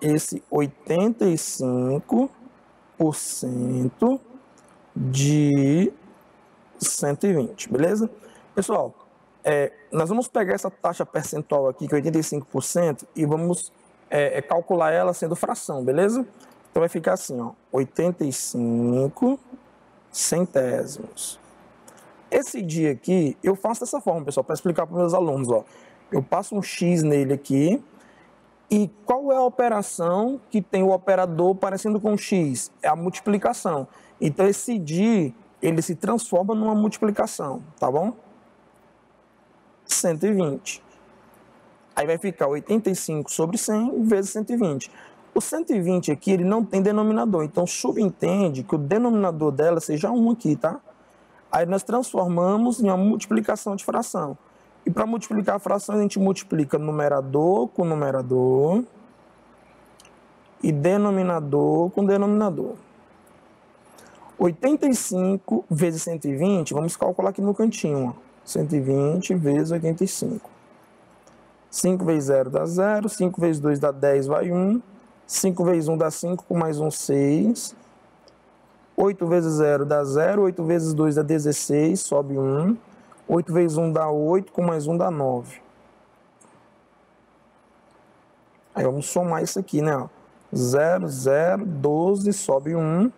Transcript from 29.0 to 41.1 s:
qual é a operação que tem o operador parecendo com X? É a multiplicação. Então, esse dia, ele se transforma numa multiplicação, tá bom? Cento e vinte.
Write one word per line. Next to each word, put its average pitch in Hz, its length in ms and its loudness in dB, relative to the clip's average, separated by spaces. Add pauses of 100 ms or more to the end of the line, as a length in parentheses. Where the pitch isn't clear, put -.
qual 269 280 0
é 262 40 4
a 262 60 4
operação 226 1000 0 (100)
que 208 120 0
tem 190 200 0
o 190 100 4
operador 185 640 2
parecendo 196 460 -2
com 208 160 0
X? 156 540 -2 (100)
É 151 80 0
a 151 80 2
multiplicação. 180 880 -2 (320)
Então, 160 280 2
esse 208 320 0
dia, 170 560 0 (260)
ele 165 220 2
se 175 120 -4
transforma 202 600 0
numa 214 200 0
multiplicação, 208 880 -2 (160)
tá 127 120 0
bom? 160 240 0 (1700)
Cento 165 400 -2
e 214 80 2
vinte. 170 500 -2 (1120)